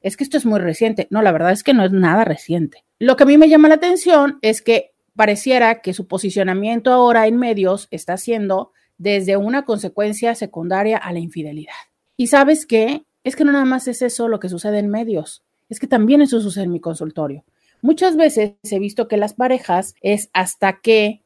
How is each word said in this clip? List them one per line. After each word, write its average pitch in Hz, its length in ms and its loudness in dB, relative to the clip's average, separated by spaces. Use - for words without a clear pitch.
es 196 160 -6
que - 60 -6
esto 277 140 -4
es 247 100 -2
muy 208 140 0
reciente". 208 500 -2
No, 208 100 -2
la 202 120 4
verdad 165 180 0
es 202 140 -2
que 277 100 4
no 214 100 4
es 185 60 0
nada 190 340 2
reciente. 160 600 -6
Lo 254 160 4
que 277 80 6
a - 20 6
mí 285 120 6
me 311 100 8
llama 302 200 8
la 311 60 8
atención 311 640 2
es 220 220 -2
que - 300 0
pareciera 226 640 2
que 180 140 -6
su 185 120 -10
posicionamiento 202 880 -2
ahora 240 340 4
en 226 120 0
medios 202 520 -2
está 175 280 -8
siendo 202 520 -4
desde 196 400 -2
una 240 280 -4
consecuencia 208 720 -4
secundaria 196 600 -4
a 180 160 -8
la 175 60 -6
infidelidad. 151 560 -12
¿Y 240 120 -4
sabes 285 380 4
qué? 233 380 -2
Es 262 100 -6
que 302 100 -2
no 285 60 4
nada 277 140 0
más 262 240 -2
es 240 120 -8
eso 233 280 -4
lo 220 100 -2
que 190 100 -8
sucede 208 300 -4
en 202 100 -2
medios, 208 540 -6
es - 120 -14
que - 80 -8
también 254 340 4
eso 254 180 0
sucede 196 240 -6
en 180 80 -4
mi 170 60 -6
consultorio. 156 680 -8
Muchas 320 340 0
veces 226 460 2
he 196 160 -6
visto 202 300 -6
que 214 80 -2
las 208 180 -4
parejas 247 680 -2
es 208 320 -4
hasta 185 480 -2
que 214 460 0